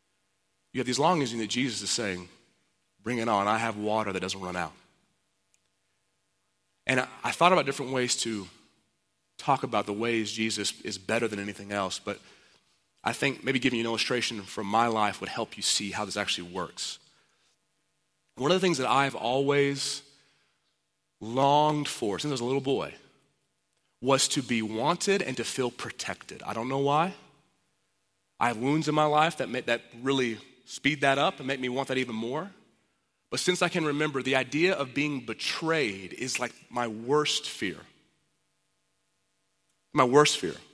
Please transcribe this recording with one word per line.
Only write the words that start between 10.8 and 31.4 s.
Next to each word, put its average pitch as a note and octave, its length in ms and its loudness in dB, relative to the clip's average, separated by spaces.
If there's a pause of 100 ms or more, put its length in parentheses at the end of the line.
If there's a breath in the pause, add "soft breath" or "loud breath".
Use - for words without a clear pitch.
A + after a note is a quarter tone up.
is G2+ 160 -8
better A2 300 -2
than G#2 120 -4
anything G2+ 340 -10
else, F#2+ 260 -2
but G2+ 220 -8 (840 soft breath)
I A2 80 0
think C3+ 320 -2
maybe C3 160 0
giving B2 200 2
you A#2 40 0
an A#2 60 -2
illustration A2+ 540 -2
from G2+ 240 -8
my A2+ 200 4
life G#2+ 320 0
would F#2+ 100 -8
help - 280 -6
you G2+ 60 -10
see - 280 0
how G#2 140 -4
this F#2+ 100 -8
actually F#2 340 -4
works. - 500 -8 (1400 soft breath)
One C3 160 2
of F#3 40 6
the F#3 100 2
things E3+ 120 2
that C3 100 0
I've C3+ 280 4
always C#3 880 0 (1160 soft breath)
longed C#3+ 680 2
for G2+ 280 -2
since D3 120 -4
I C#3+ 40 -2
was B2+ 60 -4
a A#2 60 -4
little C3+ 160 0
boy A#2 340 -2 (1040)
was C3+ 280 4
to - 140 0
be A#2 220 0
wanted D3 580 0
and B2+ 160 -6
to A2+ 60 -2
feel B2 260 -2
protected. - 720 -10
I G#2 120 -8
don't A2+ 140 -4
know C3+ 120 -2
why. D3+ 360 2 (1200)
I - 80 2
have A#2 100 -2
wounds C#3+ 300 2
in D3+ 80 2
my D3+ 100 6
life D3+ 320 4
that B2 120 -4
ma-, A#2+ 120 -4
that A#2 220 0 (180)
really B2+ 380 0 (260)
speed C#3+ 360 -2
that C#3 180 4
up E3 200 0
and C3 80 -8